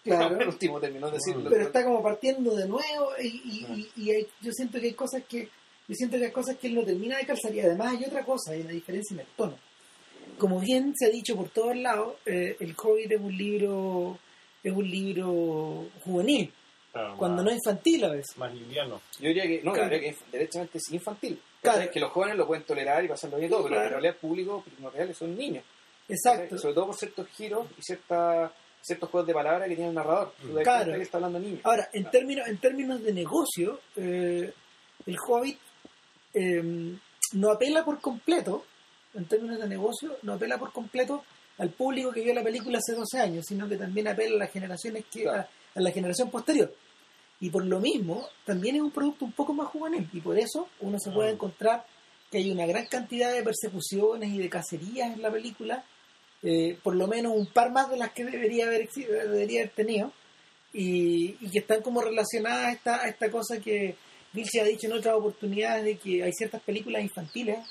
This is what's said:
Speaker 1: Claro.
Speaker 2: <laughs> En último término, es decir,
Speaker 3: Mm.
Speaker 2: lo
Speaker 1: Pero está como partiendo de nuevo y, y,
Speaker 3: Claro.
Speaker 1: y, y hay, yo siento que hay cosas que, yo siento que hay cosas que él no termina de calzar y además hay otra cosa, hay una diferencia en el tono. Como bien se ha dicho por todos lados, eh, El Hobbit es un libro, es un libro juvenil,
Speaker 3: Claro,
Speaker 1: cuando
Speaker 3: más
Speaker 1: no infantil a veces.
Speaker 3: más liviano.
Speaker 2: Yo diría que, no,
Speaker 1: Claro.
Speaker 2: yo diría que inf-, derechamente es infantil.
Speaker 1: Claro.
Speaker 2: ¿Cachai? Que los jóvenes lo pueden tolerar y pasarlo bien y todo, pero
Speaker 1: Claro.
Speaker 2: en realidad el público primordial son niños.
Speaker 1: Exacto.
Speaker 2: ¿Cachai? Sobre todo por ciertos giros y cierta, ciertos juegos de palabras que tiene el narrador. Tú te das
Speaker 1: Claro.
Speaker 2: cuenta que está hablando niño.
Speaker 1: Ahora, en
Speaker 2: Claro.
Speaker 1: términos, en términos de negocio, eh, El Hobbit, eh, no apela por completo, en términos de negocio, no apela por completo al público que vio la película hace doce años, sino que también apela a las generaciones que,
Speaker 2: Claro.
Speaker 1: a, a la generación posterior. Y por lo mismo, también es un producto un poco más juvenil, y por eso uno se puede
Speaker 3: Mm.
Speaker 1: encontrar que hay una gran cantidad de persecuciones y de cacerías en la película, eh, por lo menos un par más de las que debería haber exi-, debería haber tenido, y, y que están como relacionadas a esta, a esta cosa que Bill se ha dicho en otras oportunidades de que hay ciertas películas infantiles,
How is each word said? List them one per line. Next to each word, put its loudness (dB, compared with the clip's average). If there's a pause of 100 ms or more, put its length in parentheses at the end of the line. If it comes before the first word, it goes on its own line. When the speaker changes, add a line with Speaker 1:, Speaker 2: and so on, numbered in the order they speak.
Speaker 1:
Claro. 4
Speaker 2:
<laughs> 4
En 2
último 0
término, -4
es -4
decir, -2
Speaker 3:
Mm. -4
Speaker 2:
lo 0
Speaker 1:
Pero 8
está 4
como 4
partiendo 2
de 0
nuevo 0 (120)
y, -2
y, -8
Speaker 3:
Claro. -8
Speaker 1:
y, -8
y 0
hay, 2 (140)
yo -6
siento -6
que 0
hay -4
cosas -6
que, -8 (380)
yo -8
siento -2
que 2
hay -2
cosas -4
que -6
él -2
no 2
termina -2
de -2
calzar -2
y -2
además 4
hay -2
otra -4
cosa, -2
hay -4
una -8
diferencia -6
en -8
el -14 (100)
tono. -2 (800)
Como 4
bien 4
se 4
ha 8
dicho 2
por -4
todos 2
lados, 0 (100)
eh, 0
El -8
Hobbit 4
es 4
un -4
libro, 0 (440)
es -2
un 0
libro -2 (160)
juvenil, 2 (400)
Speaker 3:
Claro, -6
Speaker 1:
cuando 2
Speaker 3:
más 4
Speaker 1:
no 4
infantil 2
a 4
veces. -6
Speaker 3:
más -8
liviano. -8 (180)
Speaker 2:
Yo -2
diría 4
que, 0
no, 0
Speaker 1:
Claro. 2
Speaker 2:
yo 2
diría -2
que -12
inf-, -20
derechamente -4
es -8
infantil. -6 (200)
Speaker 1:
Claro. 6
Speaker 2:
¿Cachai? -2
Que -2
los 0
jóvenes 0
lo 4
pueden 0
tolerar 0
y 0
pasarlo -6
bien 0
y 0
todo, 2
pero 0
Speaker 1:
Claro. 2
Speaker 2:
en -4
realidad 2
el -20
público -4
primordial -8
son -8
niños. -6 (440)
Speaker 1:
Exacto. 2
Speaker 2:
¿Cachai? -8
Sobre 0
todo 2
por -6
ciertos -10
giros -6 (100)
y -20
cierta, 0 (280)
ciertos -6
juegos 2
de 4
palabras 2
que -4
tiene -2
el -2
narrador. 0
Tú -14
te -8
das 2
Speaker 1:
Claro. 6
Speaker 2:
cuenta -2
que -2
está -4
hablando -2
niño. -6
Speaker 1:
Ahora, 4
en -2
Speaker 2:
Claro. -10
Speaker 1:
términos, 0
en -4
términos 2
de 2
negocio, 0 (180)
eh, -2 (520)
El -6 (120)
Hobbit, 2 (760)
eh, 2 (720)
no 6
apela 4
por -2
completo, -2 (480)
en -6
términos -2
de -4
negocio, -4
no -6
apela -2
por -8
completo -2 (340)
al -2
público -2
que -4
vio 4
la -2
película -2
hace -2
doce -4
años, 0
sino -4
que -2
también -2
apela 0
a 4
las -4
generaciones -8
que, -6
Speaker 2:
Claro. 0
Speaker 1:
a, -6 (280)
a 0
la 4
generación 0
posterior. 2 (680)
Y -2
por 0
lo 2
mismo, 0 (180)
también 0
es 2
un 0
producto -2
un -6
poco -2
más -2
juvenil, -4
y -6
por 0
eso 0 (120)
uno -4
se -8
puede 2
Speaker 3:
Mm. -2
Speaker 1:
encontrar 0 (440)
que -2
hay 0
una 0
gran 0
cantidad -2
de 0
persecuciones 0
y -2
de -2
cacerías -4
en -10
la 0
película, -6 (600)
eh, 2
por 2
lo 4
menos 0
un 2
par 4
más 4
de -2
las -2
que -6
debería 2
haber 2
exi-, -10
debería 0
haber -4
tenido, 0 (600)
y, 2 (100)
y -8
que 2
están 2
como 0
relacionadas 0
a 0
esta, 0
a 0
esta 0
cosa -4
que -2 (380)
Bill -6
se 2
ha 4
dicho 2
en 0
otras 4
oportunidades 0
de 0
que 0
hay 2
ciertas -6
películas -2
infantiles, -4 (120)